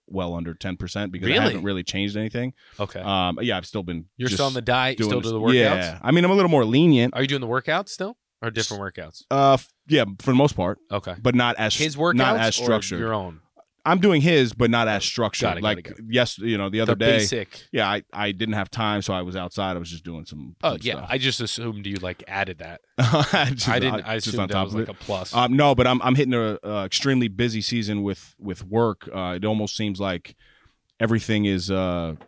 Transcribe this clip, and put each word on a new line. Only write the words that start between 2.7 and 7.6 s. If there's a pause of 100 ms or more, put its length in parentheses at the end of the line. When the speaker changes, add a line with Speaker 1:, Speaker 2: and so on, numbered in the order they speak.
Speaker 2:
Okay.
Speaker 1:
Um,
yeah,
I've
still
been (100)
Speaker 2:
You're
Speaker 1:
just
Speaker 2:
still
on
the
diet,
Speaker 1:
doing
Speaker 2:
still
Speaker 1:
this.
Speaker 2:
do
the
workouts?
Speaker 1:
Yeah.
I
mean,
I'm
a
little
more
lenient.
Speaker 2:
Are
you
doing
the
workouts